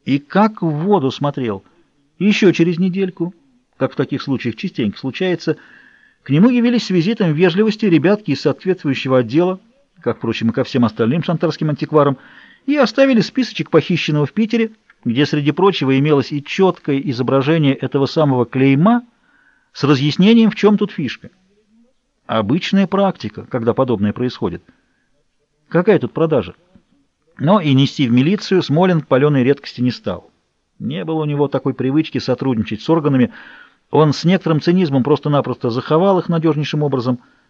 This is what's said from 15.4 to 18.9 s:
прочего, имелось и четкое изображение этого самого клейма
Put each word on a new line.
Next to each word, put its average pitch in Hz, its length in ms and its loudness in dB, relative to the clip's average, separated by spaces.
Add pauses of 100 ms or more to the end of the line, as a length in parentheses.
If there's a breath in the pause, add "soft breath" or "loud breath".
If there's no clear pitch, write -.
прочего, 143 460 2
имелось 143 340 0
и 143 120 -6
четкое 175 560 0
изображение 135 760 0
этого 139 320 -2
самого 135 400 0
клейма 143 580 2 (680)